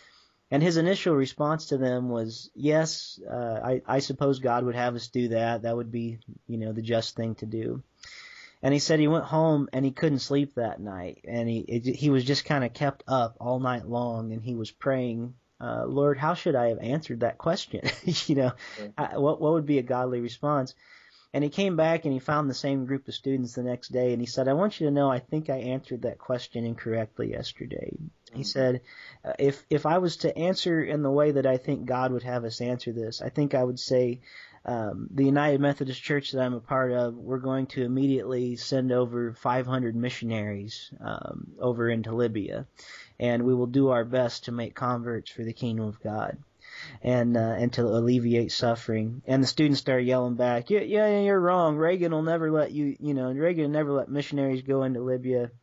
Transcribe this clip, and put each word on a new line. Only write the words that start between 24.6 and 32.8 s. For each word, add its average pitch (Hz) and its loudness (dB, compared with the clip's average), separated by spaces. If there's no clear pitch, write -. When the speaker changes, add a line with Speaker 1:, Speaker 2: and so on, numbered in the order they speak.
Speaker 1:
you 160 2
to 143 2
know, 143 4
I 123 2
think 156 -4
I 135 -2
answered 127 -6
that 120 -4
question 120 -4
incorrectly 113 -4
yesterday." - -8
He 135 -8
Speaker 2:
Mm-hmm. - -
Speaker 1:
said, 131 0
uh, - -4
"If, 139 2
if 151 2
I 165 4
was 175 0
to - -2
answer 170 0
in 151 -2
the 139 2
way 147 4
that 135 2
I 131 4
think 127 -4
God 127 0
would 120 -2
have 123 -4
us 113 -6
answer 120 -4